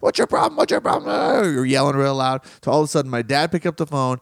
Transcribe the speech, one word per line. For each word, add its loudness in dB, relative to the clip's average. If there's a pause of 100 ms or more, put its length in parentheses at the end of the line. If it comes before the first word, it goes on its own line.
What's 0
your 2
problem? 0
What's 2
your 2
problem? -2 (420)
You're 0
yelling 2
real 0
loud, -2 (200)
to -4
all 4
of 4
a -4
sudden -2
my -2
dad 0
picked -2
up -2
the -4
phone -2